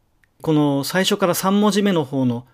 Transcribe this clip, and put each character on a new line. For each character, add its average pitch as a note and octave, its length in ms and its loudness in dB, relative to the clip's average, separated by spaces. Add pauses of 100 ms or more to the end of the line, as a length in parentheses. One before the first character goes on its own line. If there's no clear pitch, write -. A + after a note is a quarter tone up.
(420)
こ D#3+ 100 -2
の C#3+ 320 2
最 F#3 200 -2
初 G3 120 0
か G3 100 0
ら F3 80 0
三 G3 280 0
文 G#3 100 2
字 G3+ 100 0
目 G3+ 100 0
の D#3+ 120 0
方 C3 220 -2
の A#2+ 280 -2